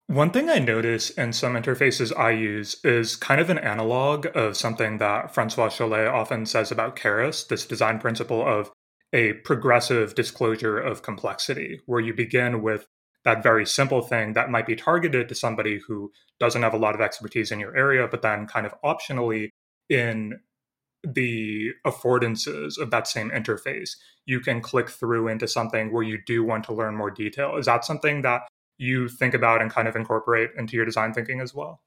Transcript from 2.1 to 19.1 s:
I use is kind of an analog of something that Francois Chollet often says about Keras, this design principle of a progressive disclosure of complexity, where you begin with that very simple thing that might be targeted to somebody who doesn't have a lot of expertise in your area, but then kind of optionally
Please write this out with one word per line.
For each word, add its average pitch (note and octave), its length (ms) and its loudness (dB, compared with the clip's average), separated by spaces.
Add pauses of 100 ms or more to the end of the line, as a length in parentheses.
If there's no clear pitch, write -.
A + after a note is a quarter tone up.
I A#2 140 2
use G#2+ 540 -2
is A#2 320 2
kind C#3+ 260 2
of E3+ 80 2
an E3+ 80 2
analog B2+ 800 0
of G#2+ 200 0
something A2 440 -2
that G#2 340 0
Francois A2+ 360 2
Chollet A2 440 0
often A2+ 320 0
says G#2+ 260 0
about A2+ 240 -2
Keras, A#2 520 0
this - 180 -4
design A2 340 0
principle A#2 480 -2
of G#2+ 240 0 (400)
a A2 220 4
progressive A#2+ 800 2
disclosure A2 640 0
of - 240 -4
complexity, - 840 -6
where A#2+ 120 2
you A2+ 140 0
begin A#2+ 480 2
with G#2+ 240 -2 (380)
that A2 180 4
very A2 240 6
simple C3 360 2
thing A2 320 0
that A#2+ 180 2
might A2+ 160 2
be A2+ 80 0
targeted D#3+ 540 2
to A#2+ 60 -10
somebody G#2+ 520 -2
who G2+ 240 -8 (280)
doesn't A#2+ 220 2
have A2+ 140 4
a - 20 2
lot G#2+ 160 4
of G#2+ 80 -2
expertise G#2+ 500 -2
in G#2 80 -6
your G#2 160 -8
area, C3 320 4
but - 140 -4
then G#2+ 240 0
kind G#2 220 -4
of - 160 -14
optionally A#2+ 640 -2 (400)